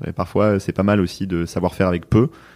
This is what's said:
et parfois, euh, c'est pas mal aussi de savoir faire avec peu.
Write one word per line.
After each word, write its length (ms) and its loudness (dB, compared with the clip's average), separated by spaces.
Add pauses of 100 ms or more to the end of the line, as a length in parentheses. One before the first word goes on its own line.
et 60 -6
parfois, 320 -2
euh, 160 2
c'est 100 -6
pas 140 -2
mal 160 4
aussi 260 -2
de 180 -2
savoir 300 -4
faire 140 0
avec 200 -2
peu. 200 4 (280)